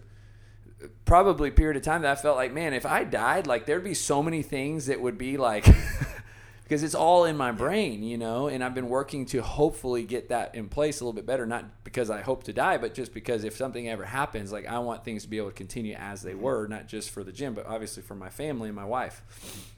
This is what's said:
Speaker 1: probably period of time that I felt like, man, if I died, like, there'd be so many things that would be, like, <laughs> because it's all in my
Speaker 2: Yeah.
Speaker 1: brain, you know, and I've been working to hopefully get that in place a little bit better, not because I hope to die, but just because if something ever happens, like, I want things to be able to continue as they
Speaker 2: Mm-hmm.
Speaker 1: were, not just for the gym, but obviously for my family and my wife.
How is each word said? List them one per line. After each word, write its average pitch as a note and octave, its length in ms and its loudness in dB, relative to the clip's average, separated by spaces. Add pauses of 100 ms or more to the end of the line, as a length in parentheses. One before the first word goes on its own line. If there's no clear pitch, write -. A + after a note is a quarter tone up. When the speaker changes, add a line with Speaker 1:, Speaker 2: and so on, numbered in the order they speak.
(1040)
Speaker 1:
probably E3+ 460 8
period D#3 260 6
of B2+ 60 -4
time E3 200 2
that C#3 140 4
I C#3 40 -8
felt D3 160 4
like, B2+ 160 0
man, D#3 200 -2
if B2 120 -2
I F3 180 2
died, C#3+ 440 2
like, A#2+ 180 2
there'd E3+ 180 0
be G3 100 -4
so C#3+ 300 2
many E3 200 0
things C#3 440 -4
that C3+ 140 0
would A#2+ 160 -2
be, C3 200 -4
like, G#2+ 280 2
<laughs> - 1000 6
because D3+ 200 -2
it's D#3+ 120 -2
all F3 300 8
in D#3+ 120 2
my C3+ 100 0
Speaker 2:
Yeah. A#2+ 60 0
Speaker 1:
brain, B2+ 500 -2
you A#2 140 -4
know, A#2 320 -2
and C3 140 -4
I've B2+ 120 -4
been B2+ 140 -4
working C3+ 380 -2
to B2+ 140 -2
hopefully B2+ 600 0
get A2+ 260 -6
that A#2 240 -2
in A2+ 140 -10
place D3 320 -2
a - 60 -8
little A#2 100 -4
bit G#2 100 -8
better, B2+ 220 -2
not A2+ 360 -8
because A#2+ 260 -2
I G#2 120 -4
hope B2+ 220 -4
to A2 100 -8
die, D3+ 240 2
but A2+ 160 -4
just B2 200 -8
because A2+ 320 -2
if G#2+ 100 -6
something B2 340 -6
ever G#2+ 160 -6
happens, A2 460 -4
like, G#2 160 -8
I A#2 120 -4
want A#2+ 260 -6
things A2 180 -6
to - 60 -14
be G#2+ 80 -6
able G#2 120 -4
to G2 60 -14
continue G#2 400 -8
as G2 260 -10
they F#2+ 120 -10
Speaker 2:
Mm-hmm. F#2+ 80 -8
Speaker 1:
were, A#2 260 -2
not G#2+ 200 -10
just G#2+ 220 -8
for G#2 140 -10
the F#2 80 -12
gym, B2 220 -6
but G#2 120 -8
obviously G#2+ 380 -8
for G2+ 120 -14
my F#2 140 -12
family C#3 400 -6
and G#2 60 -10
my G2+ 100 -10
wife. A2+ 380 -4 (540)